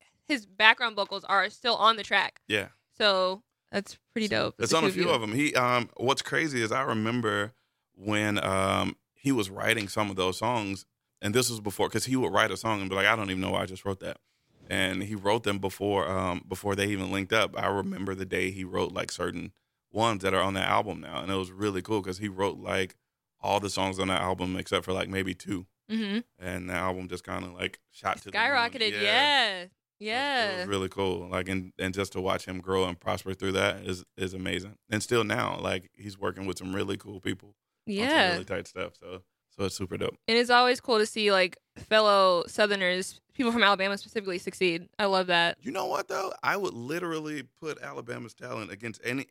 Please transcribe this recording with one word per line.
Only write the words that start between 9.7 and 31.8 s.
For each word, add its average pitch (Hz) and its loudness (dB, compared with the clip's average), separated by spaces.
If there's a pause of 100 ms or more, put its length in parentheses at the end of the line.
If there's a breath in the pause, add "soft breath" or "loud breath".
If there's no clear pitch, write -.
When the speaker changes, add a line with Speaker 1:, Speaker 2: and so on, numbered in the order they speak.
Speaker 2:
some 104 -2
of 98 -8
those 92 0
songs, 110 -2 (360)
and 104 0
this 120 4
was 113 -6
before, 104 0
'cause 113 -2
he 131 0
would 110 2
write 104 4
a 95 -6
song 110 -2
and 92 -4
be 95 -2
like, 98 4
"I 110 6
don't 104 -2
even 92 -2
know 95 0
why 95 0
I 95 -2
just 92 -10
wrote 98 -4
that." 87 -8 (500)
And 95 -2
he 107 -8
wrote 101 0
them 101 0
before, 98 0
um, 92 -2
before 98 -4
they 98 2
even 95 -2
linked 98 -2
up. 107 2
I 101 0
remember 98 -2
the 95 -6
day 92 -2
he 95 -8
wrote, 92 -2
like, 90 -4
certain 87 -4 (400)
ones 107 2
that 95 2
are 92 4
on 95 2
that 95 0
album 101 0
now, 76 -8
and 87 -6
it 98 0
was 92 -4
really 95 -2
cool 104 -2
'cause 92 -6
he 107 -4
wrote, 92 -2
like, 95 -2 (460)
all 98 2
the 98 -2
songs 95 -2
on 92 0
that 92 2
album 92 -2
except 92 0
for, 92 -2
like, 90 -2
maybe 95 -2
two. 95 -6 (220)
Speaker 1:
Mm-hmm. 214 -2 (200)
Speaker 2:
And 90 -6
the 90 -4
album 92 -2
just 90 -10
kinda, 90 -8
like, 92 -6 (100)
shot - -4
to 101 -16
the 196 -4
moon. 226 2
Speaker 1:
Skyrocketed, 240 0
Speaker 2:
Yeah. 208 -2
Speaker 1:
yeah. 220 2 (340)
Yeah. 247 -2
Speaker 2:
It 208 0
was, 196 -2
it - -6
was 185 -6
really 190 0
cool. 92 -2
Like, 92 -2
and, 92 -4
and 92 -2